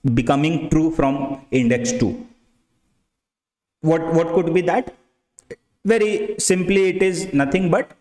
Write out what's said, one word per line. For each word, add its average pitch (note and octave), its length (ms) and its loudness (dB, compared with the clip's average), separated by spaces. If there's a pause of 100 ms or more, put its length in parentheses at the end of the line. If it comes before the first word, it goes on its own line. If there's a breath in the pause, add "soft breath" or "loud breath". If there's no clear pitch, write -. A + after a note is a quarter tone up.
(140)
becoming C#3+ 560 0
true D#3+ 220 2
from C#3 580 -2
index B2 440 0
two. - 340 -4 (1500)
What, D#3+ 320 0
what E3 200 0
could E3 200 0
be F3+ 80 2
that? F3+ 320 -2 (880)
Very G#3+ 540 0
simply, F#3+ 520 2
it F#3 120 -2
is F3+ 320 -2
nothing D#3+ 380 0
but G#3 300 0